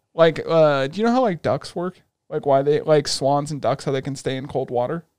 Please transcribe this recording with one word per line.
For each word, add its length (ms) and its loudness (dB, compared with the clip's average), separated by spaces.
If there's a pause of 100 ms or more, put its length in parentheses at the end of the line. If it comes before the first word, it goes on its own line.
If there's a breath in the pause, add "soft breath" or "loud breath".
(140)
like, 320 4
uh, 400 4
do 140 -6
you 60 0
know 60 2
how, 100 2
like, 200 -2
ducks 320 -4
work? 260 -8 (280)
Like, 180 -6
why 160 4
they, 200 2
like, 260 2
swans 420 0
and 100 -8
ducks, 240 -2
how 60 -4
they 100 -2
can 140 -8
stay 220 -6
in 100 -10
cold 240 -6
water? 340 -4 (140)